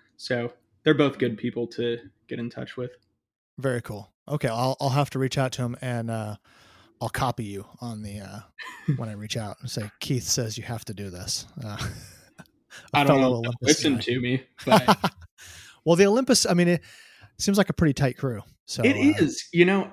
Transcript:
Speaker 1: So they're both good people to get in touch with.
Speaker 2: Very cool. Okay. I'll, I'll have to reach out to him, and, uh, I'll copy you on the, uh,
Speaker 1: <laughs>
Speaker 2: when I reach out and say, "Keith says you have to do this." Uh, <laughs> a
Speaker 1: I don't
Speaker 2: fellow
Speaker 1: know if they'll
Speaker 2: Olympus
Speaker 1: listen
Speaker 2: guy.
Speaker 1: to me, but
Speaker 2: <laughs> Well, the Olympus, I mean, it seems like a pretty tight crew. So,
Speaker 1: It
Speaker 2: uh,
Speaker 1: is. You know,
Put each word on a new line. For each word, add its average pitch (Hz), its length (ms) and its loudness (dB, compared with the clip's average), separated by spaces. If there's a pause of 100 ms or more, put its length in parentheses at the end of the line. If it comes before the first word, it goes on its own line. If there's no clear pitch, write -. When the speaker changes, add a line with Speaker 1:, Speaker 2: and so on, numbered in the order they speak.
(180)
Speaker 1:
So 120 360 -4 (300)
they're 156 100 6
both 143 240 2
good 120 220 0
people 120 300 -4
to 120 280 -4 (300)
get 120 100 -8
in 117 140 -8
touch - 260 -12
with. 123 140 -8 (680)
Speaker 2:
Very 127 240 -2
cool. 104 300 -14 (160)
Okay. 143 200 -2
I'll, 123 320 -2
I'll 139 100 0
have 139 220 2
to 135 80 -4
reach 135 200 -2
out 131 140 0
to 127 100 -4
him, 120 180 -4
and, 117 300 -4
uh, 107 240 -6 (680)
I'll 113 80 -4
copy 123 340 -4
you 98 220 -10 (160)
on 113 200 -10
the, 104 200 -12
uh, 98 180 -14 (280)
Speaker 1:
<laughs> - 280 -4
Speaker 2:
when 117 140 -6
I 104 40 -10
reach 104 220 -10
out 104 240 -8
and 120 100 -12
say, 104 300 -8
"Keith 127 240 -2
says 113 340 -4
you 110 60 -12
have 113 220 -10
to 107 80 -12
do 98 160 -10
this." 90 360 -8 (160)
Uh, 104 160 -10
<laughs> - 640 -12
a - 40 -20 (500)
Speaker 1:
I 143 100 4
don't 139 160 6
Speaker 2:
fellow - 0 -
Speaker 1:
know 131 80 6 (120)
if - 40 -4
they'll 120 60 -2
Speaker 2:
Olympus 120 180 -6
Speaker 1:
listen 151 280 4
Speaker 2:
guy. 107 60 -2
Speaker 1:
to 120 200 -2
me, 123 220 -2 (220)
but - 480 4 (300)
Speaker 2:
<laughs> - 420 -20
Well, 165 120 6
the 196 80 8
Olympus, 240 400 4
I 202 80 2
mean, 175 160 6
it 175 120 2 (560)
seems 202 200 0
like 202 120 4
a 156 40 -2
pretty 151 200 2
tight 135 240 0
crew. 120 240 -4 (260)
So, - 180 -4
Speaker 1:
It 269 100 4
Speaker 2:
uh, 285 260 4
Speaker 1:
is. - 300 -2
You 175 140 6
know, 190 280 2